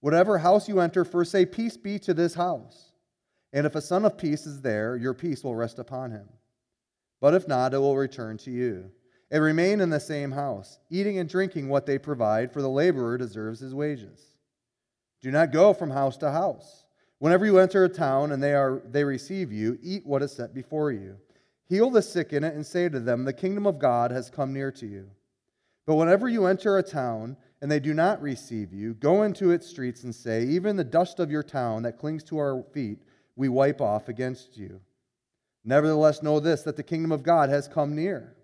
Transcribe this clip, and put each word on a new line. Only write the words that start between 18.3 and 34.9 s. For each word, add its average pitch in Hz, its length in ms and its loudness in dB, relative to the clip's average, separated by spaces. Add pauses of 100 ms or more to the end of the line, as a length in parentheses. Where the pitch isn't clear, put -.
and 139 120 -2
they 143 120 2
are, 135 300 2
they 143 200 0
receive 143 460 -4
you, 110 320 -2
eat 185 220 -8
what 139 180 0
is 143 100 -6
set 117 200 -10
before 147 400 -4
you. 98 240 -12 (480)
Heal 208 240 2
the 233 140 4
sick - 320 -4
in 143 100 0
it 160 100 -2
and 151 120 -8
say 175 240 -2
to 139 100 -4
them, 120 240 -2
'The 135 80 -4
kingdom 202 340 -4
of 180 120 0
God 123 320 2
has 123 180 -6
come 135 240 -6
near 135 200 -6
to 117 140 -14
you.' 98 240 -14 (760)
But 156 100 2
whenever 185 320 4
you 226 180 2
enter 196 300 2
a 190 60 2
town 127 540 -6 (240)
and 143 100 -4
they 151 100 2
do 151 120 -4
not 165 300 0
receive 110 500 -8
you, 107 220 -8
go 151 280 2
into 196 280 0
its 170 160 0
streets 123 380 -10
and 120 100 -10
say, 113 300 -4
'Even 180 320 -2
the 180 80 -2
dust 165 340 0
of 165 120 -2
your 151 120 -4
town 120 400 -6
that 117 160 -6
clings 156 260 -8
to 160 140 -8
our 139 240 -4 (100)
feet, 117 300 -8 (340)
we 135 120 0
wipe 139 320 2
off 107 280 -2
against 127 480 -8
you.' 95 240 -16 (840)